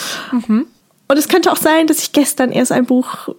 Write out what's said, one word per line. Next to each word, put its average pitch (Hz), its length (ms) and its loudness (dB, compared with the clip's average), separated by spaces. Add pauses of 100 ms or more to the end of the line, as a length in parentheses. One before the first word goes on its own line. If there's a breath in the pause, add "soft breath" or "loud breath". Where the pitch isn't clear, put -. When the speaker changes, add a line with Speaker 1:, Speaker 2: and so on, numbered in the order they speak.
(480 loud breath)
Speaker 1:
Mhm. 220 200 0 (400)
Speaker 2:
Und 277 100 2
es 302 100 -2
könnte - 240 2
auch - 60 -2
sein, 320 300 2
dass 311 120 0
ich - 140 -8
gestern 262 400 0
erst 254 180 0
ein 247 140 0
Buch - 420 -2 (120)